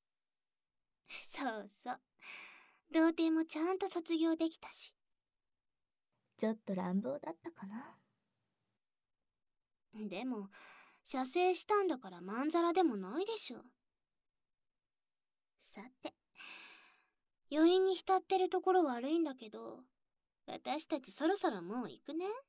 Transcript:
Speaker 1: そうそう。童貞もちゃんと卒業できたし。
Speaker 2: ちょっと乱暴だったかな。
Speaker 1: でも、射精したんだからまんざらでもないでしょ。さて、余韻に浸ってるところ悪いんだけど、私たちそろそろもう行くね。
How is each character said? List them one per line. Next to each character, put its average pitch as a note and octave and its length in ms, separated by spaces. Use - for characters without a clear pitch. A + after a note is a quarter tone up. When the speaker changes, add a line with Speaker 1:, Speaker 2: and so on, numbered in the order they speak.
Speaker 1:
そ - 360
う A3 240
そ B3 80
う。 B3+ 100
童 D#4+ 160
貞 E4 240
も D#4+ 140
ち D#4+ 140
ゃ D#4 40
ん F#4 160
と F#4+ 100
卒 E4+ 260
業 D#4+ 220
で D#4+ 120
き - 80
た - 140
し。 - 240
Speaker 2:
ち A3 100
ょ A3+ 60
っ - 20
と G3 80
乱 F#3 280
暴 C4+ 180
だ D#4 140
っ - 20
た - 160
か - 160
な。 A3 320
Speaker 1:
で G#3+ 300
も、 A3 260
射 C4 220
精 F4+ 280
し - 140
た G#4 160
ん F#4+ 40
だ D4 100
か G3 140
ら F3 100
ま G3+ 240
ん D4+ 40
ざ E4 120
ら E4+ 100
で F#4 120
も C4+ 120
な G3 240
い F#4+ 60
で A4 120
し - 160
ょ。 - 120
さ - 240
て、 - 140
余 D#4 160
韻 F#4 160
に F#4+ 120
浸 F#4+ 200
っ F#4 60
て F#4+ 160
る F#4 100
と F#4 140
こ F#4 120
ろ F4+ 120
悪 B3+ 240
い E4 100
ん E4 40
だ C#4+ 100
け A3+ 160
ど、 A3+ 340
私 - 400
た C#4+ 160
ち G3 100
そ D4 160
ろ F#4+ 80
そ F#4+ 140
ろ G3 140
も G#3+ 220
う C4 40
行 - 100
く - 140
ね。 E4+ 140